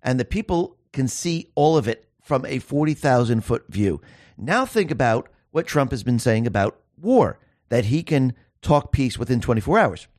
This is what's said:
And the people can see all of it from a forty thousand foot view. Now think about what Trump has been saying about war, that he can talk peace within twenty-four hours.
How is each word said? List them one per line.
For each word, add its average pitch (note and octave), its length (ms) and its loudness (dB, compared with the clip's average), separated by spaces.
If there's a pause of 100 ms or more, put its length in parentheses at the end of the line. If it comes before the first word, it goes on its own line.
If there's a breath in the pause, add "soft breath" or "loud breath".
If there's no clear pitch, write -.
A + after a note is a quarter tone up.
And B2+ 180 0
the B2 60 -2
people F#3 520 -4 (160)
can C3 140 -2
see E3+ 480 -6
all D#3 220 4
of A2+ 100 0
it - 220 -6 (120)
from C3 240 -2
a B2+ 140 -6
forty D3+ 340 -2
thousand A#2+ 480 2
foot - 280 -4
view. G2 320 -2 (360 soft breath)
Now G#3 280 -2
think G3+ 260 -2
about A2+ 380 0 (220)
what D#3+ 160 -2
Trump C3+ 240 0
has A2+ 120 -6
been A#2+ 160 0
saying A2+ 280 0
about G2+ 320 -2 (180)
war, F#3 420 2 (300)
that A#2 160 0
he B2 180 0
can C3 300 2 (280 soft breath)
talk C#3+ 300 0
peace C3 260 0
within A#2+ 240 -2
twenty-four B2 360 0
hours. A2+ 300 0 (120)